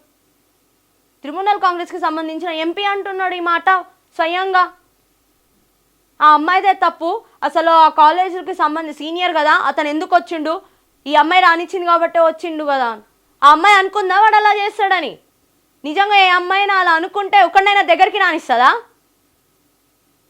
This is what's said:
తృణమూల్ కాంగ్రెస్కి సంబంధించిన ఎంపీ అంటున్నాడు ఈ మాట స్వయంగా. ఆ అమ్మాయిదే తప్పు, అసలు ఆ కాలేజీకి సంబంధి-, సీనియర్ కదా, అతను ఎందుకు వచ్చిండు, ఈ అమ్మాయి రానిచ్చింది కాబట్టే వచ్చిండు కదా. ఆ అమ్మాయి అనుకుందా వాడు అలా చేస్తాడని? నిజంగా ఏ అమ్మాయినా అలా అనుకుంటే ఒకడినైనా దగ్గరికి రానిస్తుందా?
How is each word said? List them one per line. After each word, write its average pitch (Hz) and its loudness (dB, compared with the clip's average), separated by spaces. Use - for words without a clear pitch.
తృణమూల్ 392 -4
కాంగ్రెస్కి 349 -4
సంబంధించిన 320 -6
ఎంపీ 330 -6
అంటున్నాడు 381 -6
ఈ 359 -8
మాట 339 -2
స్వయంగా. 359 -2
ఆ 302 6
అమ్మాయిదే 359 0
తప్పు, 359 -4
అసలు 330 -2
ఆ 320 6
కాలేజీకి 339 0
సంబంధి-, 311 -4
సీనియర్ 339 -6
కదా, 302 0
అతను 311 -2
ఎందుకు 330 -2
వచ్చిండు, 339 -4
ఈ 294 -2
అమ్మాయి 320 2
రానిచ్చింది 349 0
కాబట్టే 339 0
వచ్చిండు 320 -2
కదా. 247 -4
ఆ 285 8
అమ్మాయి 370 4
అనుకుందా 381 0
వాడు 427 4
అలా 415 4
చేస్తాడని? 392 -4
నిజంగా 392 -2
ఏ 381 4
అమ్మాయినా 381 -2
అలా 359 0
అనుకుంటే 381 0
ఒకడినైనా 392 2
దగ్గరికి 359 0
రానిస్తుందా? 330 0